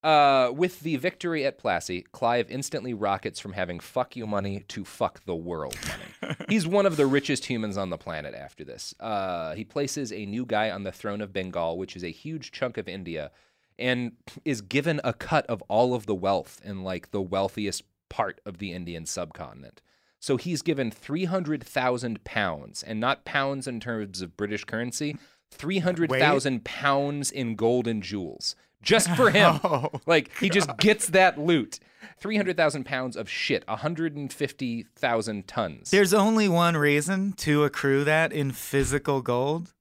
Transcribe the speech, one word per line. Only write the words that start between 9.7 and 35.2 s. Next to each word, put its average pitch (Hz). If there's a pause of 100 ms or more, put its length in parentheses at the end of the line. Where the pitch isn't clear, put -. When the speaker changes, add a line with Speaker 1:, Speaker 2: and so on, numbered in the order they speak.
Speaker 1:
a 101
new 113
guy 110
on 98
the 95
throne 104
of 98
Bengal, 87
which 92
is 90
a 87
huge 151
chunk 123
of 101
India, 85 (460)
and 123 (320)
is 127
given 143
a 120
cut -
of 107
all 123
of 110
the 104
wealth 95
in, 95
like, 92
the 101
wealthiest 98 (260)
part 101
of 92
the 95
Indian 85
subcontinent. 69 (380)
So 135
he's 165
given 135
three 165
hundred 165
thousand 123
pounds, 82
and 107
not 123
pounds 139
in 117
terms 104
of 85
British 104
currency, 123 (360)
three 185
hundred 170
thousand 143
Speaker 2:
Wait. 110
Speaker 1:
pounds 143
in 117
gold 117
and 110
jewels. 92 (260)
Just 208
for 220
him. 170
Speaker 2:
<laughs> -
Oh, 151 (180)
Speaker 1:
Like, 160
he 190
just 175
Speaker 2:
God. -
Speaker 1:
gets 214
that 180
loot. 151 (400)
Three 214
hundred 180
thousand 151
pounds 131
of 107
shit, -
a 110
hundred 156
and 143
fifty 123
thousand 110